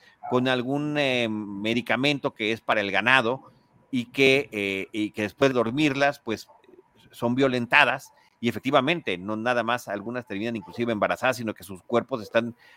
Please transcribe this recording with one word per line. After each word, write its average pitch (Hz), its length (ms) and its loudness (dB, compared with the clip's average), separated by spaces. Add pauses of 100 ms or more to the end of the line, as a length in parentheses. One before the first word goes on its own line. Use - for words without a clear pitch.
(300)
con 127 180 2
algún, 139 480 -2
eh, 127 320 2
medicamento 117 1040 -2
que 110 200 -2
es 113 100 -6
para 110 180 2
el 101 100 -2
ganado 120 600 2 (380)
y 120 160 -4
que, 135 460 4
eh, 98 380 -4
y 107 200 -4
que - 100 -8
después 120 300 2
de 131 40 -2
dormirlas, 139 680 0
pues, - 280 -8 (600)
son 120 240 -2
violentadas 131 800 2 (260)
y 117 80 -2
efectivamente, 131 680 0
no 104 180 -6
nada 120 260 0
más, 120 240 -4
algunas 110 400 -8
terminan 110 300 -6
inclusive 117 360 -6
embarazadas, 101 440 0
sino 113 160 -6
que - 100 -20
sus 95 200 -16
cuerpos 117 400 -2
están 117 340 -2 (200)